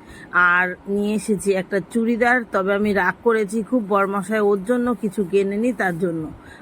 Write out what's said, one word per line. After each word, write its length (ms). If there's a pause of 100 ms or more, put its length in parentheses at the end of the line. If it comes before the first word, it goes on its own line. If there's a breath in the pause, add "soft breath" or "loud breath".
(320 loud breath)
আর 440 (120)
নিয়ে 260
এসেছি 380
একটা 280
চুড়িদার, 600 (100)
তবে 220
আমি 180
রাগ 220 (100)
করেছি 380
খুব, 260
বরমশাই 520
ওর 240
জন্য 300
কিছু 300
কেনেনি 480
তার 260
জন্য। 320 (320 loud breath)